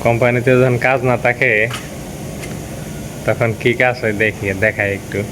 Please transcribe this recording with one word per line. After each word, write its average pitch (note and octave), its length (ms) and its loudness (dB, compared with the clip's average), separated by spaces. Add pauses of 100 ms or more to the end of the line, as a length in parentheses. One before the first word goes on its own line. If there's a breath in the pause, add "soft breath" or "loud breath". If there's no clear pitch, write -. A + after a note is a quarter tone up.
কোম্পানিতে A#2+ 560 4
যখন B2+ 180 4
কাজ B2+ 260 2
না B2 140 2
থাকে, A#2+ 500 2 (1600)
তখন A2+ 340 0
কি A#2+ 140 2
কাজ B2 280 2
হয় A2 120 0
দেখি, G2+ 400 0
দেখাই G2+ 400 0
একটু। G2+ 380 -4